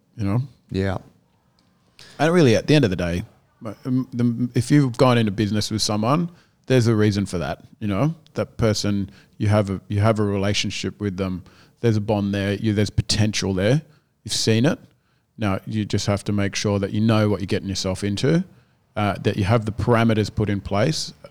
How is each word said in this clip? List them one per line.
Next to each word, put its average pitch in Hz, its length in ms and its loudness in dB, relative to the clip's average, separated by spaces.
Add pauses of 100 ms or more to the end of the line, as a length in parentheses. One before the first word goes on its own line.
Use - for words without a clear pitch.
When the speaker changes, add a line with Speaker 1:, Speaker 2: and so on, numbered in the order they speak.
(160)
Speaker 1:
you 113 80 -6
know? 101 160 0 (300)
Speaker 2:
Yeah. 95 280 -2 (1200)
Speaker 1:
And 160 140 2
really, 139 240 6
at 82 100 0
the 143 80 4
end 147 100 6
of 98 60 4
the 90 60 -2
day, 87 280 -2 (600)
um, 127 280 -2
the, 120 420 0
if 123 160 0
you've 139 260 2
gone 127 220 4
into 107 140 2
business 104 380 -2
with 107 120 -2
someone, 120 480 0 (360)
there's 127 200 4
a 117 80 4
reason 104 320 2
for 90 120 -6
that, 80 260 -8 (160)
you 107 80 -6
know? 123 260 0 (200)
That - 220 -6
person, 104 540 -2 (260)
you 110 120 -2
have 104 220 2
a, 92 180 -4
you 104 120 -2
have 107 180 2
a 107 60 0
relationship 101 760 -2
with 101 160 -4
them. 92 280 -6 (360)
There's 113 160 2
a 107 40 0
bond 101 340 0
there. 101 200 -2
You, 107 180 0
there's 101 180 0
potential - 640 -2
there. 110 280 2 (420)
You've - 80 -10
seen 113 320 2
it. 175 140 0 (580)
Now, 98 300 -2
you 110 180 -4
just 98 220 -4
have 101 180 0
to 104 80 -4
make 101 240 -2
sure 101 240 0
that 98 120 -4
you 107 80 -2
know 107 280 4
what 98 120 -2
you're 98 60 -6
getting 98 220 -4
yourself 92 340 -4
into, 127 400 0 (540)
uh, 104 260 0
that - 140 -2
you 104 80 0
have 107 220 2
the 107 60 -4
parameters 113 600 2
put 104 160 -2
in 101 100 -4
place, 117 520 -2 (180)